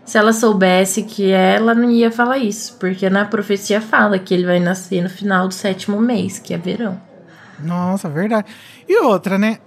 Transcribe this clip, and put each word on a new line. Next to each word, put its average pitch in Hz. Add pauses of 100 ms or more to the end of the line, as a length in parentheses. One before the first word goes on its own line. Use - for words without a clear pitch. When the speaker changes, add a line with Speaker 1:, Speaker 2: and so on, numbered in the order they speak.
Speaker 1:
se -
ela 214
soubesse 190
que 190
é, 190
ela 226
não 240
ia 233
falar 240
isso. 214
Porque 190
na 202
profecia 208
fala 208
que 190
ele 180
vai 180
nascer 180
no 185
final 190
do 185
sétimo 202
mês, 214
que -
é 175
verão. 185 (600)
Speaker 2:
Nossa, 180
verdade. 202 (420)
E 415
outra, 196
né? 214